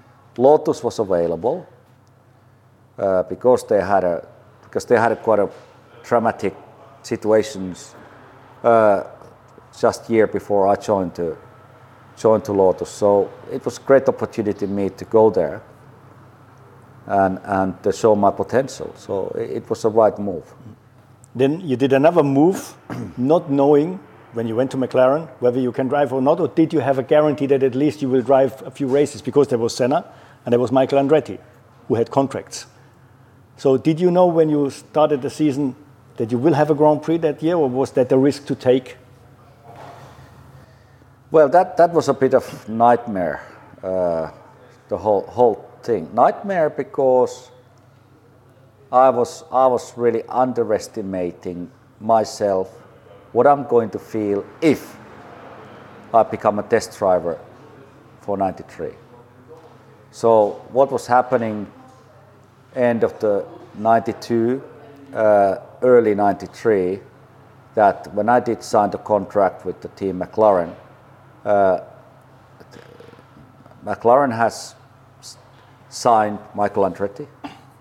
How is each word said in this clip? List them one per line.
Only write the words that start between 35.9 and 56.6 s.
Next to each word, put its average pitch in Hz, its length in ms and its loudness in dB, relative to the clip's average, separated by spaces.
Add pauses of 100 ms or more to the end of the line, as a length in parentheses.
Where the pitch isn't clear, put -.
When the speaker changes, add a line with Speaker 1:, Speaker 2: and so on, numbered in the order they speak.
Speaker 2:
that 113 160 -6
you 123 60 -2
will 147 160 2
have 147 160 0
a 151 40 2
Grand 151 280 2
Prix 165 160 -2
that 151 240 -4
year, 170 140 0
or 147 120 0
was 123 240 -4
that 127 180 0
a 135 80 4
risk 139 280 0
to - 80 -6
take? 131 420 0 (2250)
Speaker 1:
Well, 156 180 6
that, 180 280 2
that 170 160 4
was 143 160 0
a 135 60 0
bit 131 200 2
of - 340 -4
nightmare, 110 720 0 (400)
uh, 87 480 -4 (580)
the 104 80 -6
whole, 98 260 0
whole 117 460 0 (140)
thing. 95 320 -4
Nightmare 170 560 0
because 127 800 -2 (1400)
I 131 180 6
was, 120 400 -4
I 131 160 2
was 123 320 -2
really 113 300 0
underestimating 95 1400 -4 (300)
myself 104 720 -2 (640)
what 123 100 4
I'm 143 180 4
going 113 260 0
to - 80 -10
feel 101 480 -4 (160)
if - 340 0 (1200)
I 110 80 4
become 104 360 -2
a 101 40 -4